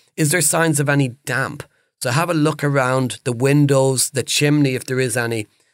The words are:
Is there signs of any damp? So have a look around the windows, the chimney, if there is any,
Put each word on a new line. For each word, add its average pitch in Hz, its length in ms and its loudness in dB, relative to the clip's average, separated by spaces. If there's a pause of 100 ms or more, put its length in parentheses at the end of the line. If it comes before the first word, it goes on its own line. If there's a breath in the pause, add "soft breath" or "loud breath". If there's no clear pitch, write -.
(160 soft breath)
Is 156 140 0
there 175 100 0
signs 160 400 0
of 143 80 -2
any 139 200 2 (180)
damp? 123 380 -6 (360)
So 127 100 -4
have 165 200 0
a 170 40 0
look 156 280 0
around 131 600 0
the 127 80 -2
windows, 135 760 2
the 123 120 -4
chimney, 147 520 0
if 117 100 -6
there 131 160 -4
is 123 160 -2
any, 117 320 -4 (240)